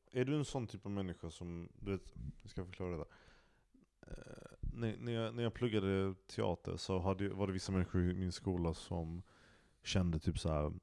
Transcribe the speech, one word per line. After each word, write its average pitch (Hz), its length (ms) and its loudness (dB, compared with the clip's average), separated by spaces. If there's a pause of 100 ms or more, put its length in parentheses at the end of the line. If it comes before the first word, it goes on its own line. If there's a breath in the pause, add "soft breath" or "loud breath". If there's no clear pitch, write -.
(120)
är 127 140 2
du 143 120 0
en 143 80 0
sån 127 220 -4
typ - 180 -10
av 101 60 -4
människa 95 380 -2
som, 85 400 -8 (100)
du 98 120 -4
vet, 92 100 0 (400)
jag - 100 -16
ska 92 140 -6
förklara 92 260 -6
det 85 60 -2
där. 76 80 -4 (1040 soft breath)
Eh, - 680 -10
när, 113 260 0
när 120 120 -6
jag, 113 240 -2
när 120 80 0
jag 113 100 2
pluggade 98 600 4 (220)
teater 90 420 0
så 92 220 0
hade, 95 300 2
var 98 180 0
det 95 60 0
vissa 92 180 -2
människor 92 300 4 (100)
i - 20 2
min 90 180 0
skola 87 420 0
som 85 480 -4 (600 soft breath)
kände 87 360 4
typ 80 200 0
så 82 100 0
här 78 220 2 (120)